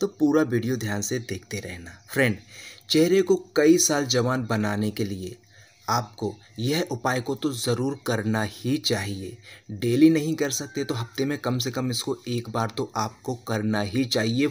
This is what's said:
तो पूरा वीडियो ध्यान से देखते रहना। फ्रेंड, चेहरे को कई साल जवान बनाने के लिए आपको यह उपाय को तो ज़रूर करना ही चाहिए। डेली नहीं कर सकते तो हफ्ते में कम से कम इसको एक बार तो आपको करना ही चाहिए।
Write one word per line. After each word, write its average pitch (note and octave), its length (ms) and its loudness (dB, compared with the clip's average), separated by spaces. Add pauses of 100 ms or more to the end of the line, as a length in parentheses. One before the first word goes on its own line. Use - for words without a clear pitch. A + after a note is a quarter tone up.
तो G3+ 80 2
पूरा D3+ 340 4
वीडियो A#2+ 320 0
ध्यान G#2 260 -4
से B2+ 200 -4
देखते G2 380 -10
रहना। F2 380 -12 (120)
फ्रेंड, A#2+ 280 2 (520)
चेहरे F3 320 6
को F#3 140 4 (200)
कई D#3 240 8
साल C#3+ 260 2
जवान B2 400 2
बनाने G#2 460 0
के G#2 140 -4
लिए F#2 300 -8 (540)
आपको A2+ 440 -2 (260)
यह C#3+ 320 0
उपाय C3 300 -2
को C3+ 140 -4
तो C#3+ 180 -2
ज़रूर B2 540 -2
करना A2 440 0
ही C3 260 -4
चाहिए। G2 600 -4 (340)
डेली A#2+ 380 4
नहीं D#3 260 2
कर C#3+ 160 -2
सकते C#3 320 -6
तो C3+ 120 -4
हफ्ते A#2+ 300 -4
में C#3+ 140 -2
कम B2+ 200 -2
से B2 120 -4
कम B2+ 200 -2
इसको B2 260 -4 (120)
एक A#2 200 -4
बार A2+ 280 -2
तो C3+ 200 -4
आपको A2 460 -6
करना G#2+ 400 0
ही A2+ 220 0
चाहिए। A#2+ 460 2